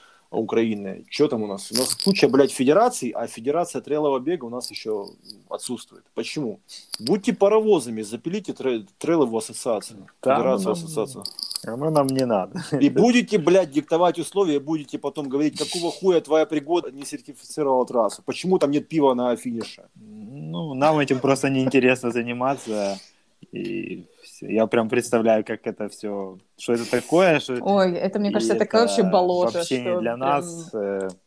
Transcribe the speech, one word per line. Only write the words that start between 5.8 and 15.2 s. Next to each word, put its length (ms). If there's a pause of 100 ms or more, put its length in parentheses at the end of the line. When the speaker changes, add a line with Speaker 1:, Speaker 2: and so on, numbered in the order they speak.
Speaker 1:
Почему? 440 (400)
Будьте 340
паровозами, 680
запилите 500
тре-, 320 (120)
трейловую 400
ассоциацию, 600 (260)
Speaker 2:
Да, 120
Speaker 1:
федерацию, 400
Speaker 2:
ну, 60
нам 40
Speaker 1:
ассоциацию. 380 (440)
Speaker 2:
оно 240
нам 160
не 180
надо. 280 (280)
Speaker 1:
И 80
будете, 480
блядь, 340
диктовать 480
условия, 400
будете 380
потом 320